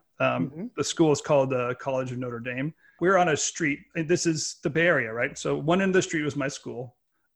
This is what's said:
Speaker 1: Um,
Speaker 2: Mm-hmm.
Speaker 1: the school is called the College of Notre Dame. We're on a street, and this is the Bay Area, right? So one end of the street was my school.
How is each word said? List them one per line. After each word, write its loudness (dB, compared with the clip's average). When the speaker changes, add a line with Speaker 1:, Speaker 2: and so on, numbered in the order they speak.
Speaker 1:
Um, 0
Speaker 2:
Mm-hmm. -10
Speaker 1:
the -2
school 4
is 2
called 2
the -2
College -4
of -8
Notre -6
Dame. -6
We're 4
on 4
a 2
street, -2
and -2
this 2
is -2
the -2
Bay 2
Area, 2
right? -4
So -2
one 2
end 2
of 0
the 6
street -2
was -2
my -2
school. -10